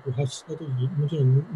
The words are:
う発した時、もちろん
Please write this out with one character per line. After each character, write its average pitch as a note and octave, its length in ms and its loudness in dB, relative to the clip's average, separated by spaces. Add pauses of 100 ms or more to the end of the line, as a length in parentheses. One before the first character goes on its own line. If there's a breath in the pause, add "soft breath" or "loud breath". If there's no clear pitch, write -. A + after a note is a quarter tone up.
う - 20 -4
発 C3 160 0
し - 180 -8
た D#3+ 80 -10
時、 D#3 120 -10
も C#3+ 440 -2
ち D#3+ 80 -2
ろ C#3+ 80 2
ん C3+ 320 4